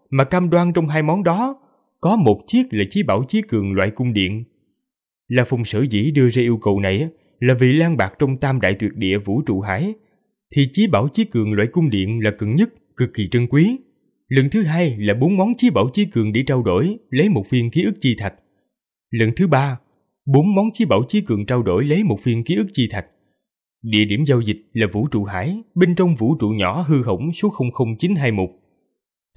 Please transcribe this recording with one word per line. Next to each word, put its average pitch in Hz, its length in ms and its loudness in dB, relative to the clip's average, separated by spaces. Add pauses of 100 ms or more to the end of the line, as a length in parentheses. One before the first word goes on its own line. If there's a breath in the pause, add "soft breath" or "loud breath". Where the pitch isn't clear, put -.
mà 135 140 0
cam 180 260 0
đoan 175 240 2
trong 165 140 0
hai 156 160 -2
món 170 200 0
đó 214 360 -2 (420 soft breath)
có 190 140 2
một 113 320 2
chiếc 254 240 2
là 104 180 -2
chí 202 140 -2
bảo 107 240 0
chí 214 140 0
cường 101 320 -2
loại 95 180 0
cung 123 220 -4
điện. 101 300 -2 (840)
La 123 160 2
Phùng 117 220 -2
sở 107 240 -2
dĩ 110 220 0
đưa 131 180 4
ra 123 120 0
yêu 117 160 2
cầu 101 220 0
này 98 220 0
á, 160 60 -4 (320 soft breath)
là 127 140 2
vì 127 200 4
lan 165 240 2
bạc 92 220 -2
trong 135 180 0
Tam 135 240 0
Đại 98 180 0
Tuyệt 104 160 -2
Địa 98 220 0
Vũ 101 240 -2
Trụ 98 200 -2
Hải, 107 320 -4 (600)
thì 139 160 2
chí 214 160 2
bảo 127 260 0
chí 220 120 0
cường 107 280 -2
loại 104 140 2
cung 160 220 0
điện 107 340 -2
là 104 140 2
cần 107 180 -2
nhất, 220 140 2 (280)
cực 127 160 -2
kỳ 98 160 -4
trân 123 180 0
quý. 185 300 2 (500)
Lần 135 240 2
thứ 214 120 2
hai 156 360 0
là 104 140 0
bốn 156 240 2
món 190 100 2 (100)
chí 247 120 4
bảo 120 240 2
chí 208 120 2
cường 107 280 -2
để 123 140 0
trao 127 160 0
đổi, 107 340 0 (120)
lấy 151 200 2
một 117 200 0
viên 117 220 0
ký 180 120 0
ức 208 160 -2
chi 120 200 2
thạch. 101 140 -6 (760)
Lần 113 260 0
thứ 185 120 2
ba, 135 320 0 (460)
bốn 151 300 4
món 196 180 2
chí 226 120 0
bảo 117 240 2
chí 208 120 0
cường 104 240 -2
trao 123 180 -2
đổi 95 220 0
lấy 160 180 0
một 123 200 0
viên 117 200 0
ký 165 120 -2
ức 208 180 -2
chi 117 180 0
thạch. 101 140 -8 (760)
Địa 107 220 2
điểm 104 200 -2
giao 127 160 2
dịch 107 160 -4 (160)
là 107 180 0
Vũ 107 160 -2
Trụ 107 160 -2
Hải, 101 380 -6 (140)
bên 175 200 2
trong 175 200 2
vũ 127 240 0
trụ 104 100 0
nhỏ 110 380 -2
hư 139 160 2
hỏng 110 300 -4
số 208 160 -2
không 123 220 -4
không 113 260 -4
chín 180 180 0
hai 139 160 0
một. 95 180 -2 (880)